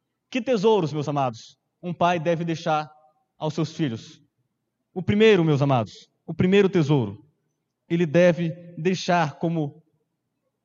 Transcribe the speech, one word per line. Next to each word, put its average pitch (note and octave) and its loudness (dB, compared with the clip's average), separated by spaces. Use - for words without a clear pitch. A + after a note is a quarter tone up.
Que B3+ -6
tesouros, G#3+ 0
meus D3+ -4
amados, C3+ -6
um F3 -8
pai F3 0
deve E3 -2
deixar D#3 -4
aos D3+ -6
seus D#3+ -4
filhos? A#2+ -6
O F#3 -8
primeiro, G#3 4
meus D3 2
amados, B2+ -2
o F3 -10
primeiro F#3+ 4
tesouro, D3 0
ele E3+ 0
deve E3+ 2
deixar E3+ -2
como D#3+ -4